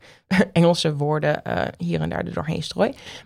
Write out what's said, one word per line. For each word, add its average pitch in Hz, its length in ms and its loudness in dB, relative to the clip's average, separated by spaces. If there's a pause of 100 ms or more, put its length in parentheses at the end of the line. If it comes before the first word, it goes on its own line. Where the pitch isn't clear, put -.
(280)
<laughs> 185 100 2 (160)
Engelse 170 420 4
woorden, 151 480 -2
eh, - 180 -2 (160)
hier 170 240 -2
en 82 80 -2
daar - 160 -4
er - 80 -8
doorheen 156 300 -4
strooi, 208 300 -2 (320)